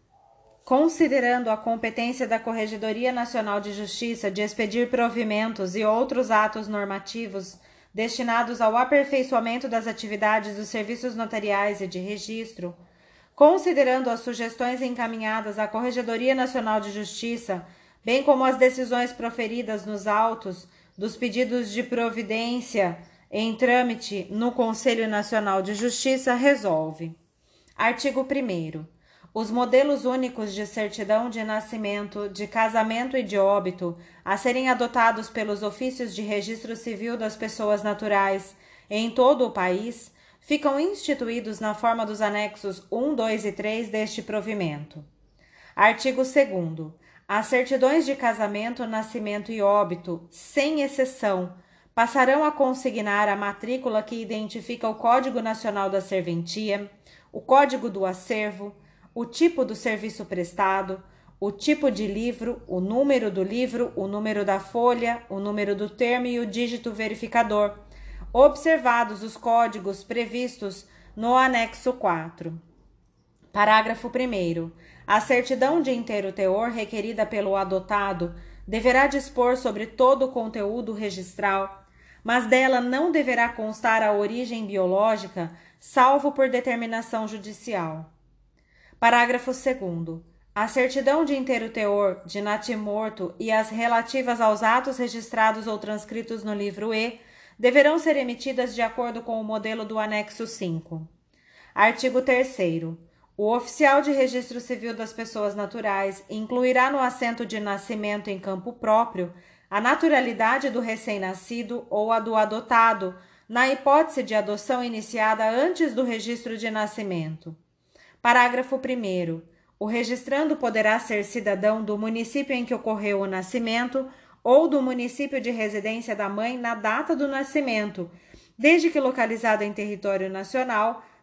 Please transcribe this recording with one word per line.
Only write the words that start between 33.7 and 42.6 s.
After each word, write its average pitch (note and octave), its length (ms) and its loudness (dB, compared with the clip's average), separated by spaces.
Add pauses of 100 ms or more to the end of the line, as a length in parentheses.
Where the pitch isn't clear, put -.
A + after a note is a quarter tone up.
a G3 140 0
serem B3+ 320 2
adotados A#3 580 2
pelos G#3 340 -4
ofícios A#3+ 520 -6
de G3+ 80 -8
registro G#3+ 520 -6
civil A3+ 440 -8
das G#3+ 180 -4
pessoas G#3 460 -2
naturais G3 760 0 (320)
em A3 220 -2
todo B3+ 340 4
o A3+ 60 0
país G3 600 -2 (280)
ficam D4 400 0
instituídos A#3+ 800 -4
na G#3+ 160 -4
forma A3+ 320 0
dos G#3+ 160 -6
anexos G#3 680 -4